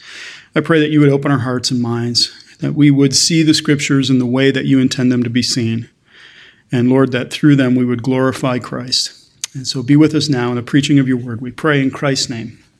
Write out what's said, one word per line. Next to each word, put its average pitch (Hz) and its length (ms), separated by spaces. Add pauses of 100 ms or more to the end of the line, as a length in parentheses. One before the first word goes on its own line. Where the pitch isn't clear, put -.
(560)
I 156 60
pray 160 180
that 151 100
you 151 120
would 143 80
open 139 220
our 131 80
hearts 123 300
and 123 120
minds, 120 500 (280)
that 143 140
we 147 160
would 139 240
see 160 300
the 151 100
scriptures 139 560
in 131 100
the 123 60
way 135 260
that 135 140
you 135 140
intend 127 320
them 120 120
to 120 60
be 120 140
seen. 117 460 (840)
And 123 180
Lord, 131 220
that 120 200
through 147 260
them 127 180
we 127 80
would 123 180
glorify 127 580
Christ. - 680 (240)
And 131 140
so 131 160
be 143 140
with 151 180
us 147 140
now 123 220
in 123 40
the 120 80
preaching 143 340
of 131 120
your 127 80
word. 120 240
We 123 100
pray 143 300
in 135 100
Christ's 139 380
name. 113 340 (160)